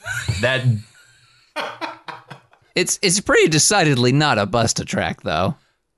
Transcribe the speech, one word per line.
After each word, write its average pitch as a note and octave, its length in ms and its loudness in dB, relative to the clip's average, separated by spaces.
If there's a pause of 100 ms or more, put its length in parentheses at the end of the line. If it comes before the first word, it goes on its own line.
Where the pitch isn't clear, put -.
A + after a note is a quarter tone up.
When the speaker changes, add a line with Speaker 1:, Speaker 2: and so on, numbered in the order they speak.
(400)
Speaker 1:
That B2 240 0 (2000)
Speaker 2:
It's, E3+ 280 -2
it's F#3+ 180 0
pretty F4+ 280 4
decidedly D3+ 600 2
not C#3 280 2
a G2+ 80 2
Busta A2+ 380 0
track, - 380 -4
though. F2+ 320 -2 (440)